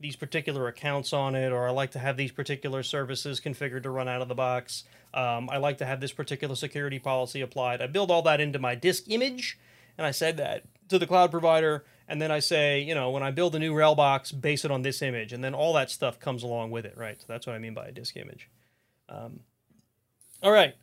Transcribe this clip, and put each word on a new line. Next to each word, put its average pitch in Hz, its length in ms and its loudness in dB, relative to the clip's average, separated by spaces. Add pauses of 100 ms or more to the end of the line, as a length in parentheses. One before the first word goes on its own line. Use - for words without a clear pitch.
these 147 160 -10
particular 147 500 -4
accounts 143 460 -4
on 135 200 0
it, 131 200 0
or 123 120 0
I 123 60 0
like 135 200 -2
to 139 80 -8
have 131 180 -2
these 135 160 -4
particular 135 500 -4
services 135 560 -4
configured 131 440 -6
to 135 60 -6
run 127 200 -2
out 127 120 -4
of 123 60 -6
the 127 80 -6
box. 127 480 -2 (300)
Um, 120 360 -2
I 135 80 -4
like 139 220 0
to 139 60 -4
have 135 140 -4
this 131 120 -6
particular 139 440 -6
security 143 440 -6
policy 131 420 -2
applied. 123 400 -2
I 127 60 -4
build 180 240 0
all 170 100 6
that 151 180 6
into 147 200 0
my 123 160 0
disk 170 340 0
image, 254 480 -2 (400)
and 160 80 -4
I 143 60 0
send 160 260 0
that - 280 -4 (240)
to 185 100 6
the 170 80 -2
cloud 180 240 6
provider, 160 520 4 (240)
and 151 140 -4
then 156 100 0
I 151 80 2
say, 143 420 4
you 147 120 -2
know, 131 160 0
"When 135 140 -2
I 135 80 -2
build 165 240 2
a 156 40 0
new 160 140 0
rel 156 220 6
box, 139 360 4
base 147 340 -2
it 147 60 0
on 131 120 -2
this 135 180 -4
image," 120 320 -4
and 123 100 -8
then 135 120 -4
all 156 180 2
that 135 160 2
stuff - 300 -4
comes 127 240 -4
along 117 260 -4
with 113 160 -6
it, 98 100 -16
right? 107 240 -12
So - 80 -20
that's 117 200 -10
what 120 80 -8
I 110 40 -10
mean 113 140 -10
by - 140 -12
a - 40 -16
disk - 260 -12
image. - 320 -16 (580)
Um, - 320 -14 (1040)
all 196 80 6
right, 180 320 8